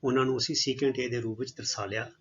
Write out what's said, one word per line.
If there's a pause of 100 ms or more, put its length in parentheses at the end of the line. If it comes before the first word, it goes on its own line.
ਉਹਨਾਂ
ਨੂੰ
ਅਸੀਂ
secant
A
ਦੇ
ਰੂਪ
ਵਿੱਚ
ਦਰਸਾ
ਲਿਆ। (100)